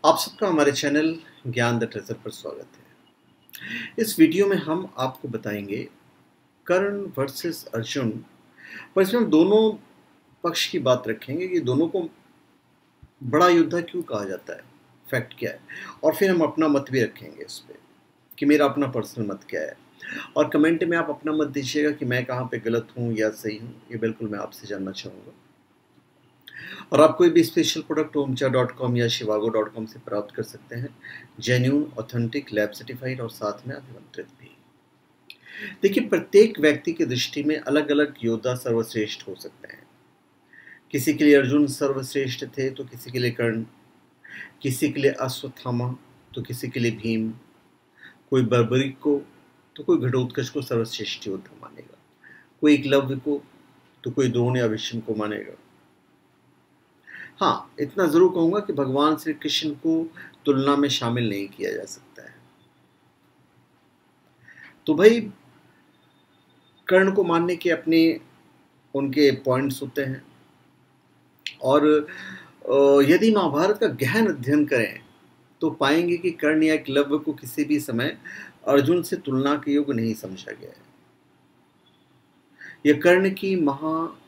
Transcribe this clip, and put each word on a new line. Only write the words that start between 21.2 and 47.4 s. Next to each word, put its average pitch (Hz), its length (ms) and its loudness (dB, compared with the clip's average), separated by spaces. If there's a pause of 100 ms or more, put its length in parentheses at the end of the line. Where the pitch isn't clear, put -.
मत 156 160 -2
दीजिएगा 143 440 -2
कि 143 140 -6
मैं 123 200 -2
कहाँ 123 200 -4
पे 117 140 -8
गलत 117 280 -2 (100)
हूँ 117 200 -4
या 107 120 0
सही 107 280 -8
हूँ, 120 240 -16 (100)
ये 120 60 -10
बिल्कुल 110 320 -4
मैं 104 100 -8
आपसे - 280 -12
जानना 98 240 -8
चाहूँगा। 98 420 -16 (1600)
और 139 80 6
आप 156 160 6
कोई 175 120 6
भी - 140 6
special - 380 -2
product 151 360 -4
omcha 135 300 -2
dot 123 240 2
com 123 260 -2
या 120 100 2
शिवागो 107 420 -2
डॉट 107 240 -2
कॉम 113 120 -8
से 117 140 -18
प्राप्त 104 360 -8
कर 110 80 -6
सकते - 320 -16
हैं, 131 140 -10 (500)
Genuine, 127 440 2 (160)
authentic, 117 540 -6
lab 104 180 0
certified 127 500 -10
और 113 80 -8
साथ 104 380 -8
में 135 80 -10
अभिमंत्रित - 520 -18 (140)
भी। - 80 -20 (1300)
देखिए, 202 240 2
प्रत्येक 202 520 4
व्यक्ति 151 340 2
की 165 120 0
दृष्टि 127 380 -4
में 151 140 0
अलग-अलग 147 680 0
योद्धा 113 320 -2
सर्वश्रेष्ठ 113 720 -4
हो 92 80 -12
सकते - 320 -20
हैं। - 200 -20 (1040)
किसी 143 220 0
के 139 100 0
लिए 147 120 10
अर्जुन 139 320 4
सर्वश्रेष्ठ 135 800 -4 (120)
थे 135 120 -2
तो 135 140 -10
किसी 123 280 -16
के 127 80 -6
लिए 123 120 0
कर्ण, 117 320 -2 (960)
किसी 131 300 -2
के 139 100 -6
लिए 135 100 4
अश्वत्थामा 127 800 -6 (440)
तो 123 60 -8
किसी 123 260 -10
के 123 120 -8
लिए 117 120 0
भीम, 110 380 -4 (1000)